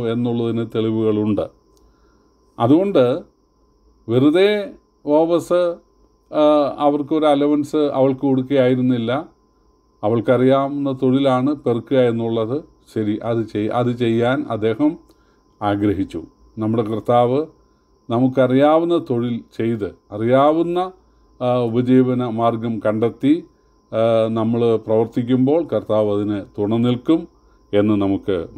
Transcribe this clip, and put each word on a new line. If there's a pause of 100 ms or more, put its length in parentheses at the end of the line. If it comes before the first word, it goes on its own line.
എന്നുള്ളതിന് (100)
തെളിവുകളുണ്ട്. (1120)
അതുകൊണ്ട് (1040)
വെറുതെ (320)
ബോവസ്, (680)
ആ, (360)
അവർക്കൊരു
അലവൻസ് (120)
അവൾക്ക്
കൊടുക്കുകയായിരുന്നില്ല. (640)
അവൾക്കറിയാവുന്ന
തൊഴിലാണ്
പെറുക്കുക
എന്നുള്ളത്. (320)
ശരി,
അത്
ചെയ്-,
അത്
ചെയ്യാൻ (120)
അദ്ദേഹം (680)
ആഗ്രഹിച്ചു. (360)
നമ്മുടെ
കർത്താവ് (720)
നമുക്കറിയാവുന്ന
തൊഴിൽ (220)
ചെയ്ത്, (160)
അറിയാവുന്ന, (640)
ആ,
ഉപജീവന
മാർഗം
കണ്ടെത്തി, (580)
ആ, (240)
നമ്മൾ (160)
പ്രവർത്തിക്കുമ്പോൾ
കർത്താവ്
അതിന് (180)
തുണ
നിൽക്കും (460)
എന്ന്
നമുക്ക് (100)